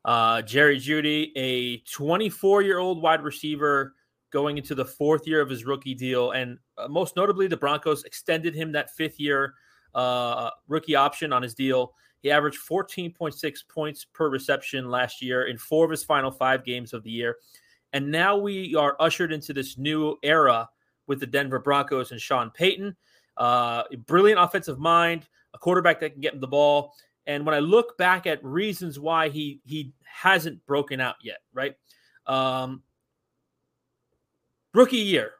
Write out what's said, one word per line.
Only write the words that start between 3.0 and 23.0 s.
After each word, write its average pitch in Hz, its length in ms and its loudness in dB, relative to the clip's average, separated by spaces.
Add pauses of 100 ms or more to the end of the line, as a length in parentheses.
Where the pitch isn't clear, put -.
wide 160 220 2
receiver 143 720 -2 (380)
going 147 260 -2
into 143 160 -8
the 131 100 -2
fourth 151 440 0
year 156 120 2
of 139 80 0
his 120 160 -8
rookie 135 300 -6
deal. 123 380 0
And, 127 260 -6 (200)
uh, 110 100 -8
most 165 280 -2
notably, 190 300 2
the 170 100 -2
Broncos 147 460 0
extended 165 520 -4
him 156 180 -6
that 147 240 -4
fifth 156 240 -6
year, 139 340 0 (400)
uh, 123 560 -2 (160)
rookie 151 300 -2
option 143 380 2
on 123 80 2
his 117 120 -8
deal. 127 380 0 (260)
He 139 140 0
averaged 147 240 2
fourteen 180 560 -6
point 160 220 -8
six - 280 -8
points 151 500 -8
per 160 160 -2
reception 135 640 -4
last 123 320 -4
year 127 220 -2
in 120 120 -8
four 156 280 0
of 160 80 2
his 151 100 -6
final 135 300 0
five 131 320 0
games 123 280 -8
of 113 120 -10
the 110 80 -14
year. 117 240 -4 (560)
And 139 180 -4
now 180 280 2
we 196 360 -4
are 147 240 2
ushered 160 340 2
into 151 200 -8
this 135 260 -6
new 151 460 -2
era 139 440 4 (380)
with 139 140 -4
the 139 60 -10
Denver 131 340 -2
Broncos 139 500 0
and 117 100 -14
Sean 120 300 -2
Payton, 190 460 -2 (400)